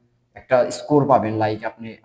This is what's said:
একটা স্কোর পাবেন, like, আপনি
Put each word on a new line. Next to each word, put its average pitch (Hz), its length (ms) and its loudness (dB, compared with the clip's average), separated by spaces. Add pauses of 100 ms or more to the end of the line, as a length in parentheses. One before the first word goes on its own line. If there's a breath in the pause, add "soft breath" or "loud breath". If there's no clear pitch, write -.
(380)
একটা - 180 -2 (220)
স্কোর 147 320 2
পাবেন, 110 320 2
like, 107 280 -4
আপনি 113 180 -16 (160)